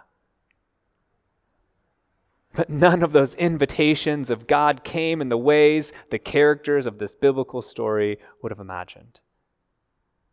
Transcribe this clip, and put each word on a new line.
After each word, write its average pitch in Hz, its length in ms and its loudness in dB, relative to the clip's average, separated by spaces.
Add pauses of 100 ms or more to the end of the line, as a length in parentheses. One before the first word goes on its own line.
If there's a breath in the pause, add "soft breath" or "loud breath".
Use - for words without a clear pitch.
(2500)
But - 140 -4
none 170 340 2
of 156 100 -2
those 139 240 4
invitations 151 960 -2
of 113 160 -6
God 147 380 0
came 160 380 -4
in 131 80 -6
the 117 80 0
ways 147 540 2 (180 loud breath)
the 110 80 -4
characters 143 680 0
of 104 120 -8
this 104 160 -8
biblical 131 480 -2
story 107 560 -4 (240 soft breath)
would 110 100 -8
have 104 80 -14
imagined. 92 580 -16 (1160)